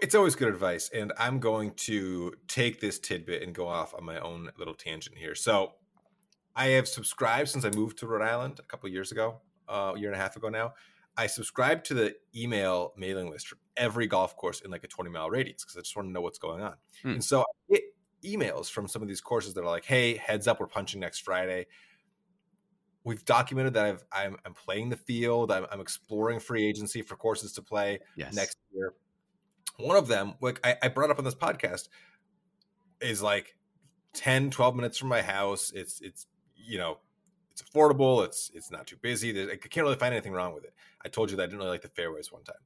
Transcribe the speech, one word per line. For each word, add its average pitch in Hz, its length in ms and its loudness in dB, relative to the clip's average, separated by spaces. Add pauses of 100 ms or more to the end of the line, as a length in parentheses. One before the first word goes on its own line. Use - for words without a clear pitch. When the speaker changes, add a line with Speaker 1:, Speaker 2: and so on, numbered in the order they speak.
Speaker 1:
it's - 120 2
always 190 200 8
good 123 140 2
advice, 90 440 0
and 107 240 -4
I'm 123 220 2
going 110 380 0
to 92 580 -2 (140)
take 120 320 0
this 101 180 -2
tidbit 87 440 -6
and 87 120 -10
go 87 140 -4
off 85 260 -4
on 85 100 -12
my 82 140 -8
own 85 400 -10
little 85 160 -10
tangent - 420 -12
here. 80 180 -10
So 101 380 4 (840)
I 131 120 2
have 131 200 6
subscribed 123 600 0
since 131 160 -2
I 104 60 2
moved 107 280 0
to 120 80 -10
Rhode 110 160 0
Island 120 360 -2
a - 60 -20
couple - 240 -12
of 92 40 -8
years 95 200 -6
ago, 113 280 -2 (260)
uh, 98 280 -2
a 98 40 -8
year 104 120 -4
and 98 100 -4
a - 20 2
half 95 140 -4
ago 107 140 -4
now. 113 240 -4 (420)
I 113 100 0
subscribed 131 600 0
to 143 80 -2
the 110 220 2 (200)
email 98 600 0
mailing 92 340 -4
list 73 180 -12
for - 80 -16 (200)
every 117 300 0
golf 95 300 2
course 87 240 -4
in, 95 100 -14
like, 90 140 -10
a - 40 -18
twenty 90 220 -8
mile 82 200 -4
radius - 340 -4
'cause - 120 -16
I 87 40 -12
just - 160 -10
wanna 95 140 -8
know 90 100 -4
what's 87 180 -6
going 85 240 -6
on. 104 140 -8 (260)
Speaker 2:
Hmm. 135 80 -4
Speaker 1:
And 123 140 -2
so 139 160 4
I - 340 0
get - 80 4 (420)
emails 117 460 -4
from 101 180 -6
some 107 120 -6
of 107 80 -8
these 98 140 -8
courses 104 320 -2
that 95 60 -4
are 87 100 -2
like, 85 140 -2
"Hey, 123 320 4
heads 104 300 -2
up, 117 140 4
we're 85 60 -4
punching 101 340 -6
next 87 200 -6
Friday." 92 460 -2 (1400)
We've 113 200 -6
documented 127 500 4
that 107 100 6
I've, 98 280 0
I'm, 98 240 -2 (100)
I'm 87 80 -14
playing 110 360 -4
the 117 60 -2
field. 117 540 2
I'm, 95 220 2
I'm 98 80 -10
exploring 110 580 -2
free 110 260 0
agency 107 380 -2
for - 140 -12
courses 110 380 -2
to 101 80 -12
play 101 360 0 (160)
Speaker 2:
Yes. 73 180 -10
Speaker 1:
next 98 240 -2 (160)
year. 95 220 -6 (840)
One 160 200 4
of 165 100 8
them, 101 340 0
like 123 240 -2
I, 123 200 4
I - 40 4
brought 147 220 2
up 143 80 4
on 139 60 -4
this 131 100 -2
podcast, 139 540 -2 (1120)
is, 113 200 -2
like, 101 360 2 (560)
ten, 135 380 4
twelve 127 260 6
minutes 120 220 -2
from 131 100 -4
my 120 120 4
house. 98 540 0
It's, - 260 -8
it's, - 280 -16 (260)
you 110 240 -8
know, 85 200 -2 (520)
it's - 100 -16
affordable. 135 640 8
It's, - 300 -4
it's - 160 -16
not 76 160 -12
too 87 160 -16
busy. 117 300 -2
There, 95 180 -2
I 101 60 -6
can't 160 280 -4
really 139 120 4
find 123 180 2
anything 98 180 -4
wrong 90 220 -2
with 73 80 -14
it. - 100 -20 (320)
I 95 40 -6
told 104 240 0
you 98 60 -4
that 92 40 2
I 90 40 0
didn't 95 120 -8
really 95 120 -2
like 87 120 -4
the 104 60 -18
fairways 80 420 -6
one - 140 -20
time. - 100 -14 (100)